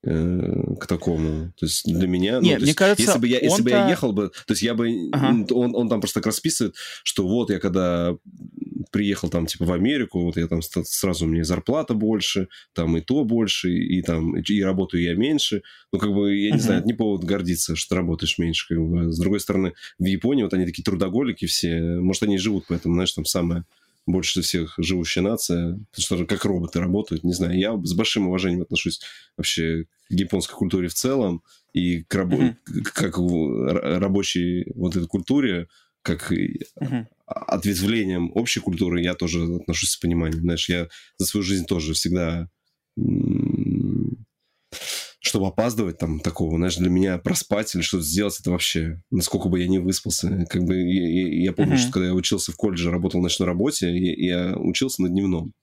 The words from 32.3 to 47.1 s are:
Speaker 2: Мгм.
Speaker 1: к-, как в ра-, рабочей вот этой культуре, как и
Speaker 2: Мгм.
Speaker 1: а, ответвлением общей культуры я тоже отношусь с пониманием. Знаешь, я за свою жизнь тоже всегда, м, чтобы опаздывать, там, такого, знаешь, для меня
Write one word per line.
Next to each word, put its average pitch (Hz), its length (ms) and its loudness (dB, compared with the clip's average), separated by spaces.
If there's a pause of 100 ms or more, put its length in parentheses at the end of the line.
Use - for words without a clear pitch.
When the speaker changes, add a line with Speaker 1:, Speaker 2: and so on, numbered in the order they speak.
Speaker 2:
Мгм. 123 260 2
Speaker 1:
к-, - 300 -6
как 92 240 -2
в 78 540 0
ра-, 87 280 0
рабочей 90 720 0
вот 90 220 -2
этой 87 120 0
культуре, 101 600 0 (340)
как 85 300 -2
и - 280 -2 (200)
Speaker 2:
Мгм. 127 280 -4 (180)
Speaker 1:
а, - 300 -4
ответвлением 92 800 0
общей 113 260 0
культуры 87 420 0
я 90 120 0
тоже 85 300 0
отношусь 85 460 -2
с - 80 -2
пониманием. 82 440 0
Знаешь, 85 260 0
я 87 200 -2 (300)
за 92 80 0
свою 101 180 0
жизнь 92 220 0
тоже 80 280 -2
всегда, 85 540 -2 (500)
м, - 1300 0 (920)
чтобы 98 280 0
опаздывать, 110 500 0
там, 80 220 -2
такого, 82 380 -2
знаешь, 87 180 0
для 90 140 2
меня 92 280 4